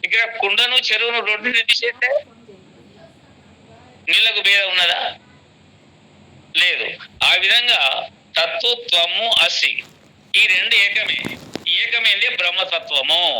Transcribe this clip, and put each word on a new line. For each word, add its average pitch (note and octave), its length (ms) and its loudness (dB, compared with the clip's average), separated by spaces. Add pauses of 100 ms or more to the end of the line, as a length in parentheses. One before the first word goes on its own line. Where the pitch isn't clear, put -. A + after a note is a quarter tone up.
ఇక్కడ A3+ 180 0 (200)
కుండను A#3+ 340 0 (120)
చెరువును A3+ 320 0 (100)
రెండు G#3+ 200 -2 (180)
తీసేస్తే A#3+ 420 -2 (2000)
నీళ్లకు A3 300 2
భేదం G3+ 300 2
ఉన్నదా? F3+ 320 0 (1500)
లేదు. - 300 0 (440)
ఆ - 20 4 (100)
విధంగా A3+ 380 4 (560)
తత్తుత్వము A3 920 0 (180)
అసి - 280 0 (600)
ఈ - 80 4 (120)
రెండు F#3+ 200 2 (100)
ఏకమే. G3+ 340 0 (500)
ఈ E3+ 140 0
ఏకమైంది A3+ 460 0 (120)
బ్రహ్మతత్వము. E3+ 840 -2 (180)